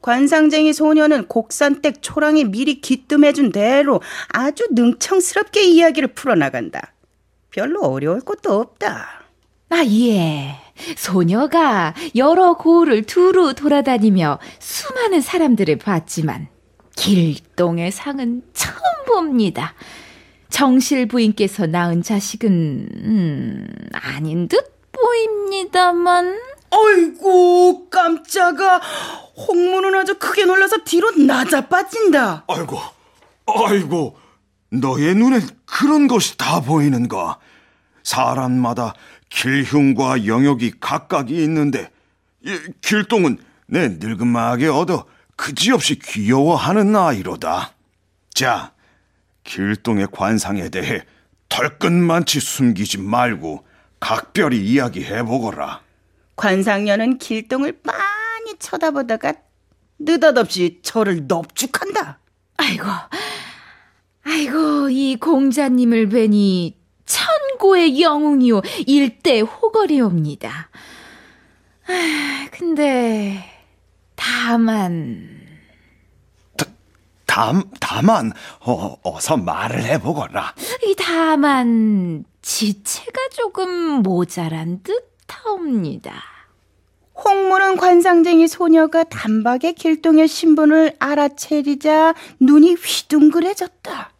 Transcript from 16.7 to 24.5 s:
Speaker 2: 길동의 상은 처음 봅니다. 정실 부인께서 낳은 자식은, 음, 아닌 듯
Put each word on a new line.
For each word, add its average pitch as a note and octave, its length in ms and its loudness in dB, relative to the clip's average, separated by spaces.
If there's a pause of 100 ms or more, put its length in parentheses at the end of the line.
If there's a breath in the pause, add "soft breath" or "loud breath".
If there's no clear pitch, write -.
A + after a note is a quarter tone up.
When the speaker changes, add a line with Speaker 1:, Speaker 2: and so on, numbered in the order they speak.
Speaker 2:
길동의 E3+ 920 0
상은 B3 520 -6 (100)
처음 E5 540 -6
봅니다. C#4+ 680 0 (760 loud breath)
정실 B3+ 580 2
부인께서 G#3+ 580 0
낳은 F3 380 -2
자식은, G3 880 -2
음, D3+ 760 -4 (260)
아닌 D#3 540 -6
듯 - 260 -2 (180)